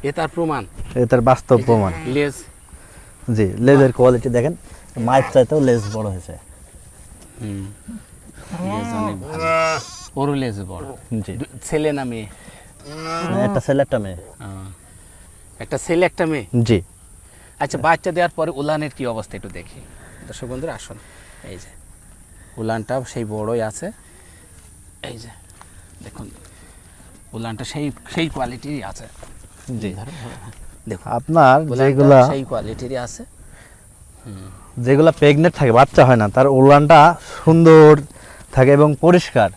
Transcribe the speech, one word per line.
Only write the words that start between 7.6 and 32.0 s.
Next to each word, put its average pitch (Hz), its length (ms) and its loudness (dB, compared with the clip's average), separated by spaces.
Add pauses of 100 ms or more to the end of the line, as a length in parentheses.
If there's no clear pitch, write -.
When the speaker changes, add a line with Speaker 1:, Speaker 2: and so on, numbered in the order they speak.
Speaker 1:
লেজ 226 320 -8
অনেক 214 280 -8
ভালো। 226 1000 -6
ওরও 143 120 -2
লেজ 120 280 -6
বড়। 92 240 -14 (360)
Speaker 2:
জি। 95 120 -10
Speaker 1:
দু-, 123 120 -10 (180)
ছেলে 151 280 -4
না 143 120 -6
মেয়ে? 117 240 -10 (1040)
Speaker 2:
না, 190 140 -2
একটা 202 140 -2
ছেলে, 139 220 -2
একটা 131 180 -2
মেয়ে। 95 160 -10
Speaker 1:
ও। 95 500 -18 (960)
একটা - 180 -10
ছেলে, 175 280 -2
একটা 170 200 -4
মেয়ে? 147 200 -6 (180)
Speaker 2:
জি। 110 180 0 (760)
Speaker 1:
আচ্ছা, 147 180 -6
বাচ্চা 165 340 -2
দেওয়ার 170 240 -2
পরে 160 160 -4
উলানের 147 460 -6
কি 131 80 -8
অবস্থা 113 300 -10
একটু 101 140 -14
দেখি। 87 300 -20 (480)
দর্শক - 200 -16
বন্ধুরা 131 260 -10
আসুন। - 240 -18 (460)
এই 95 120 -18
যে, - 160 -20 (840)
উলানটা 113 440 -6 (120)
সেই 120 120 -8
বড়ই 107 360 -6
আছে। 110 300 -10 (1120)
এই 123 140 -16
যে, 117 100 -20 (760)
দেখুন, 104 260 -20 (1040)
উলানটা 113 300 -12
সেই, 147 280 -8 (240)
সেই 165 140 -4
কোয়ালিটিরই 131 540 -10
আছে। 95 200 -16 (760)
Speaker 2:
জি। 101 140 -8
Speaker 1:
ধরো, 107 180 -14 (100)
হ্যাঁ, 113 300 -18 (380)
দেখুন। - 220 -10
Speaker 2:
আপনার 139 500 2
Speaker 1:
উলানটা 135 240 -2
Speaker 2:
যেগুলা 139 420 6